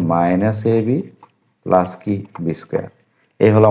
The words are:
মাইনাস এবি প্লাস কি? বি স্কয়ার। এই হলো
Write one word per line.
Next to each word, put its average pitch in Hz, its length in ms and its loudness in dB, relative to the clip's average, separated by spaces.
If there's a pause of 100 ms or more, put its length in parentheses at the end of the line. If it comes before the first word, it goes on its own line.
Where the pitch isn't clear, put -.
(120)
মাইনাস 92 460 0 (180)
এবি 117 220 -2 (680)
প্লাস 92 260 0 (120)
কি? 104 120 -2 (300)
বি 80 180 -4
স্কয়ার। - 260 -6 (560)
এই 110 100 6
হলো 110 160 6